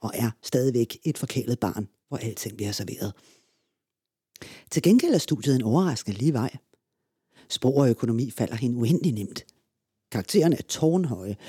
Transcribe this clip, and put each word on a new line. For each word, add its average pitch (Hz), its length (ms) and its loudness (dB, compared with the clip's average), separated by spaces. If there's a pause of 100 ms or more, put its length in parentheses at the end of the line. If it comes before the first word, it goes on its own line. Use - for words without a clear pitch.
og - 140 -6
er 113 160 0 (120)
stadigvæk 123 640 0
et 156 140 -2
forkælet 120 400 -4
barn, 104 300 -4 (200)
hvor 139 80 -10
alting - 400 -8
bliver 104 160 -6
serveret. 101 400 -8 (1600)
Til - 120 0
gengæld 254 320 6
er - 40 6
studiet 135 360 0
en 127 80 2
overraskende 117 560 0
lige 147 140 2
vej. 123 240 -2 (920)
Sprog 131 280 0
og 139 140 6
økonomi 117 400 0
falder - 240 -4
hende 120 220 -2
uendelig 139 360 2
nemt. 101 320 -8 (680)
Karaktererne 156 460 2
er - 40 -8
tårnhøje, 127 720 -2 (120)